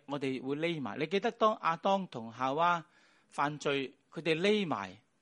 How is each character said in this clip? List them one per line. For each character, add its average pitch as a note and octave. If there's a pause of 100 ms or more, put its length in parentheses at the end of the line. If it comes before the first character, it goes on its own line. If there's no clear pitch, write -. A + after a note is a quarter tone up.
我 C#3+
哋 C3
會 C3+
匿 D#3+
埋。 G#2
你 -
記 G3
得 G#3
當 A3
亞 E3
當 G3
同 A2+
夏 C3
娃 E3+ (480)
犯 D3
罪， C#3 (200)
佢 -
哋 D#3+
匿 G#3
埋， G2+ (260)